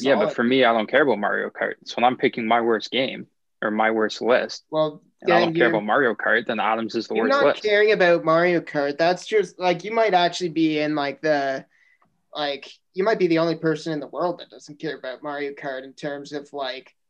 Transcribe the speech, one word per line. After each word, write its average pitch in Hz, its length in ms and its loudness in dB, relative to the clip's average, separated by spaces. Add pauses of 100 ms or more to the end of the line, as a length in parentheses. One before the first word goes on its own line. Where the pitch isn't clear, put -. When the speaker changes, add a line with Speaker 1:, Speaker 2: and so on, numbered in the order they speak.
Speaker 1:
Yeah, 135 160 4
but - 60 2
Speaker 2:
solid - 120 -2
Speaker 1:
for 123 80 0
me, 127 220 4
I 117 80 6
don't 110 180 0
care 139 120 4
about 117 180 2
Mario 104 300 -2
Kart. 107 240 -6 (100)
So - 140 -14
when 117 60 2
I'm 123 120 4
picking 117 320 -2
my 117 120 2
worst 113 300 0
game 117 380 -4 (340)
or 110 80 0
my 110 220 2
worst 110 280 -2
list, 113 500 0
Speaker 2:
Well, 156 320 -2 (180)
Speaker 1:
and 180 120 0
I - 60 6
Speaker 2:
then 175 100 4
Speaker 1:
don't 165 60 -2
care 120 140 4
Speaker 2:
you're, 110 80 2
Speaker 1:
about 104 80 -2
Mario 117 300 2
Kart, 110 320 0
then 113 120 -4
Adams 110 380 -2
is 107 100 -4
the 113 80 -6
Speaker 2:
you're - 120 2
Speaker 1:
worst 269 140 2
Speaker 2:
not - 40 4
Speaker 1:
list. - 180 2
Speaker 2:
caring 214 300 4
about 175 320 4
Mario 165 360 4
Kart. 143 380 -4
That's 175 260 0
just, 202 360 -2
like, 180 240 0
you 208 80 -8
might 220 220 2
actually 175 340 0
be 156 320 0
in, 151 160 -2
like, 139 240 -4
the, 139 440 0 (720)
like, 143 380 -6 (220)
you 185 100 -2
might 214 160 0
be 180 80 2
the 165 100 2
only 165 160 0
person 160 380 -2
in 147 80 -6
the 127 80 -12
world 170 320 -4
that - 100 -20
doesn't 127 300 -20
care 143 160 -8
about 127 260 -12
Mario 143 300 -8
Kart 135 320 -10
in 135 80 -18
terms 143 400 -10
of, 143 200 -12
like, 131 440 -10 (140)